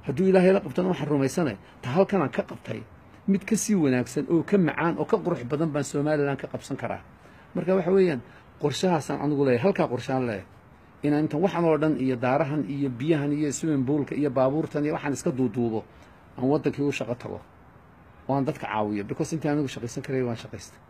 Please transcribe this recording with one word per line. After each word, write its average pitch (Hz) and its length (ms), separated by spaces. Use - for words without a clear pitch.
Hadduu 147 260
Ilaahay 185 240
la 196 80
qabtana 180 280
waxaan 143 200
rumaysanay, 135 480
ta 127 80
halkan 190 320
aan 127 80
ka 196 120
qabtay, - 400
mid 196 160
ka 226 120
sii - 180
wanaagsan 135 560
oo 165 120
ka 202 160
macaan 160 400
oo 147 60
ka - 140
qurux 160 260
badan 151 260
baan 139 140
Somaliland 143 560
ka - 80
qabsan 127 280
karaa. 110 260
Marka 180 220
waxa 175 160
weeyaan, 180 280
qorshahaasaan 147 580
anigu 143 240
leeyahay, 120 200
halkaa 190 240
qorshaan 127 380
leeyahay. 101 200
Inaan 147 220
intan 151 180
waxan 170 220
oo 160 140
dhan 151 220
iyo 131 160
daarahan 139 540
iyo 139 200
biyahan 143 420
iyo 147 200
swimming 143 320
poolka 143 300
iyo 143 160
baabuurtan 147 540
iyo 156 100
waxaan 147 180
iska - 240
duuduubo, 117 480
aan 123 100
waddankii 143 360
u 143 80
shaqo 123 220
tago, 92 260
oo 131 60
aan 139 100
dadka 135 220
caawiyo. 104 380
Because 127 320
intii 151 160
anigu 147 160
shaqaysan 120 340
karayay 131 220
waan 117 120
shaqaystay. - 420